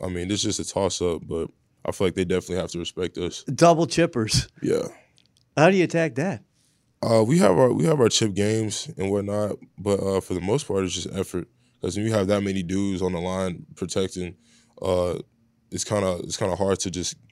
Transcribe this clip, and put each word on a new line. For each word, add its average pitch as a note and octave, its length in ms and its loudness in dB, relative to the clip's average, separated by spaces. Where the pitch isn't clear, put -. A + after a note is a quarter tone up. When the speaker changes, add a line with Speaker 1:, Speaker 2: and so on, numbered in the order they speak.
Speaker 1:
I F#2 60 -4
mean, F2+ 220 -4
it's G#2 120 0
just G2+ 180 -2
a E2 40 -6
toss-up, F2+ 600 -2
but D#2+ 240 -6
I F2 80 -4
feel G2 140 0
like F2 80 0
they F#2+ 100 0
definitely F2+ 320 -2
have E2+ 140 -4
to E2+ 80 -8
respect F2 400 -6
us. E2+ 260 -6
Speaker 2:
Double E3 420 4
chippers. B2+ 600 0
Speaker 1:
Yeah. - 240 0
Speaker 2:
How D3+ 140 8
do G3 60 4
you F3 80 4
attack D#3+ 300 0
that? C#3 300 -4
Speaker 1:
Uh, A2+ 240 6
we D3+ 120 4
have F#3+ 200 6
our, B2+ 140 6
we D3+ 120 0
have D#3+ 160 4
our A2+ 80 8
chip G#2+ 260 0
games G#2+ 640 -2
and G2 140 -2
whatnot, G2+ 460 -2
but, G2 220 0
uh, F#2+ 200 0
for - 140 -4
the F2 60 -2
most A2 280 0
part, G2 160 0
it's F2+ 100 -4
just F2+ 180 -6
effort. F2+ 360 -6
'Cause F2+ 160 -4
when G#2 100 -2
you A2+ 60 0
have G2+ 160 2
that G2+ 140 2
many G2 200 -2
dudes F#2+ 400 -2
on F#2 100 0
the E2+ 80 -4
line F#2 540 -4
protecting, F#2 640 -6
uh, F2+ 380 0
it's - 140 -8
kinda, F#2+ 380 -2
it's D#3 140 -10
kinda F#2 200 -2
hard G2 240 0
to F#2+ 100 -4
just, E2+ 260 -6